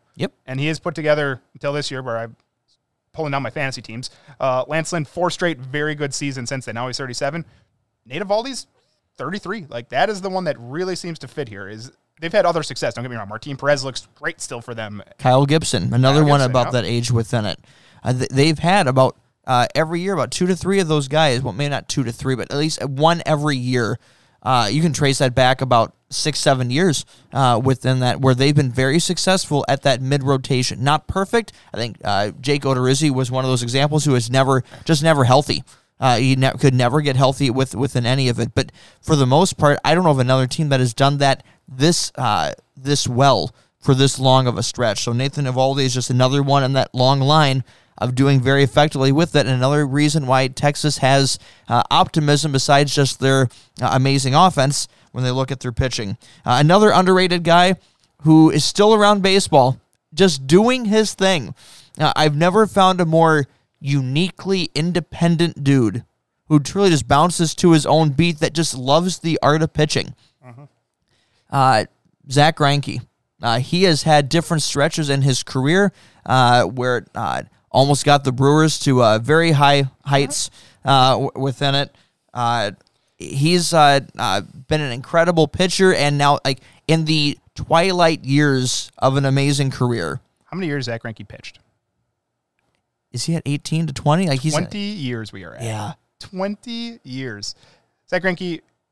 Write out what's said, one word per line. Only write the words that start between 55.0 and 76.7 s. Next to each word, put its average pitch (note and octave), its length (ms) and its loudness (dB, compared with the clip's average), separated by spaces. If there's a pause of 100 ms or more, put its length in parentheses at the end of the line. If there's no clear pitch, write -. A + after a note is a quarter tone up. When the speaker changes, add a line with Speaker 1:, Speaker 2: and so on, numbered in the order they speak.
Speaker 1:
when B2+ 120 -6
they B2+ 60 0
look B2+ 200 -2
at C3+ 100 -8
their B2+ 120 -6
pitching. A#2+ 460 -4 (260)
Uh, B2 160 2
another F3+ 300 6
underrated F3+ 520 2
guy F3 320 4 (460)
who D#3+ 300 8
is D3+ 160 0
still G#3 260 4
around G#3 300 4
baseball, D#3+ 580 2 (320)
just D3+ 340 2
doing A3+ 380 4
his G#3+ 300 0
thing. F#3 400 -2 (440)
Uh, D3+ 160 2
I've D3+ 220 0
never F3+ 300 2
found F#3 340 2
a F3 60 2
more D#3+ 400 4 (340)
uniquely D3+ 920 -2
independent E3+ 920 -2
dude A#2+ 400 2 (440)
who D3+ 120 4
truly F#3+ 300 2
just B2+ 180 0
bounces D#3+ 460 2
to F3+ 160 4
his D#3+ 160 4
own D3+ 240 2
beat, D#3 300 0
that D3 120 -2
just D3+ 240 -4
loves D3+ 440 0
the E3 220 -2
art D3+ 200 2
of D#3+ 100 -2
pitching. D3+ 420 -2 (320)
Speaker 2:
Mm-hmm. B2+ 180 -20 (840)
Speaker 1:
Uh, C3 340 2 (460)
Zach D3 280 2
Greinke. C#3+ 420 -2 (400)
Uh, A2+ 180 0
he E3+ 260 0
has E3 180 2
had D3 260 2
different D#3+ 340 0
stretches D3 460 -2
in C#3 140 0
his C3+ 200 0
career, E3+ 500 0 (340)
uh, B2 380 4
where, B2 500 -4